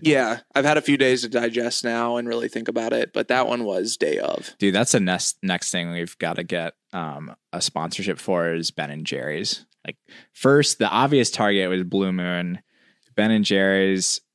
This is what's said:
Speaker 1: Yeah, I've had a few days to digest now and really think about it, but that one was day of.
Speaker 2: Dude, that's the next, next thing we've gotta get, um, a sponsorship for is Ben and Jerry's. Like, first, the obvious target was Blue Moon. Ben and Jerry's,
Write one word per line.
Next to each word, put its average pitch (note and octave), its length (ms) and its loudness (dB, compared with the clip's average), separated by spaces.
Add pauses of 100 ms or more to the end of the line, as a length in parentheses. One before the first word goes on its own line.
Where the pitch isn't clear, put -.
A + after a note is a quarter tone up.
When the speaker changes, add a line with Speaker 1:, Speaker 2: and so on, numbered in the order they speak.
Speaker 1:
Yeah, C3 380 2 (160)
I've C#3 100 2
had D3+ 100 4
a D3+ 60 2
few C#3+ 160 2
days B2+ 240 4
to A#2+ 80 -8
digest A#2 540 -2
now A#2 340 -2
and A#2+ 100 -4
really A#2 200 -4
think A2+ 200 -6
about A#2 240 -2
it, A#2 220 -2
but A2+ 140 -2
that B2+ 200 2
one A#2+ 160 -2
was G2 320 -2
day D2+ 220 0
of. - 400 -6
Speaker 2:
Dude, G2 160 2
that's G2+ 200 2
the A#2 60 4
next, F2+ 440 0
next F2+ 260 -2
thing E2+ 220 -4
we've E2+ 260 -8
gotta E2+ 260 -4
get, E2+ 300 -6 (200)
um, D#2 420 -10 (180)
a E2+ 80 -6
sponsorship E2+ 560 -4
for E2+ 380 0
is E2 160 -4
Ben D2+ 180 -6
and D#2 160 -10
Jerry's. D2+ 600 -6 (180)
Like, - 120 -12 (360)
first, C#3+ 460 4
the A2 100 2
obvious B2+ 400 4
target G2+ 400 2
was F#2 140 0
Blue F#2+ 280 0
Moon. F2+ 520 -4 (520)
Ben G#2 140 2
and G#2+ 160 4
Jerry's, F#2+ 760 2 (160)